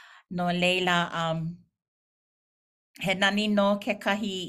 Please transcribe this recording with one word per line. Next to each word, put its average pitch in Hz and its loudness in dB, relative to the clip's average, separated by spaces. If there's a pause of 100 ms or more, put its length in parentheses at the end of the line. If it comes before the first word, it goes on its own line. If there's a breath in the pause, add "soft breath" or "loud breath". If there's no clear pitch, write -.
(300 loud breath)
No 175 -2
leila, 180 2 (240)
um, 165 -4 (1400)
he 190 -2
nani 202 2
nō 202 2
kekahi 202 -2 (140)